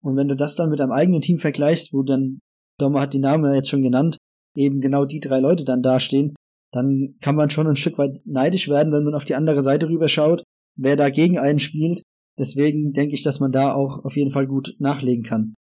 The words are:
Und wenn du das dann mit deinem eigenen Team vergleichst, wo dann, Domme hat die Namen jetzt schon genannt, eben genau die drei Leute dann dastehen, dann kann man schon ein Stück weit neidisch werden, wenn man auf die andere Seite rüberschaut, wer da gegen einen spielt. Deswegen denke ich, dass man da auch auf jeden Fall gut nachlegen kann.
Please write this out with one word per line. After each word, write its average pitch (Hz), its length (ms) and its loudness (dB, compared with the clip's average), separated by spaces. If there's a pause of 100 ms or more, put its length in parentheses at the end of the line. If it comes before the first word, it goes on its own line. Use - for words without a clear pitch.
Und 135 140 -2
wenn 139 100 0
du 139 80 0
das 143 200 -2
dann 165 140 0
mit 147 100 -2
deinem 131 120 0
eigenen 160 300 2
Team 170 180 0
vergleichst, 147 540 0
wo 139 100 0
dann, 135 360 -2 (380)
Domme 139 220 2
hat 139 140 -2
die 139 60 0
Namen 139 340 2
jetzt 135 160 0
schon 139 140 0
genannt, 131 340 2 (380)
eben 139 260 0
genau 139 240 0
die 147 160 -8
drei 135 180 0
Leute 156 240 2
dann 127 180 -2
dastehen, 135 540 0 (380)
dann 135 480 -2
kann 143 140 0
man 151 140 2
schon 156 180 0
ein 143 100 2
Stück - 200 -4
weit 139 280 -2
neidisch 151 420 -2
werden, 147 240 2
wenn 147 120 2
man 147 120 -2
auf 143 100 -6
die 147 100 -2
andere 147 260 0
Seite 147 260 2
rüberschaut, 160 560 2 (320)
wer 139 200 0
da 143 140 2
gegen 165 280 2
einen 143 220 2
spielt. 160 420 -2 (360)
Deswegen 147 540 0
denke 143 240 -2
ich, - 80 -6
dass 143 160 -2
man 139 120 0
da 135 220 2
auch 139 300 -4
auf 139 140 -6
jeden 139 140 0
Fall 139 160 -2
gut 135 320 -6
nachlegen 135 440 -2
kann. 110 300 -4 (100)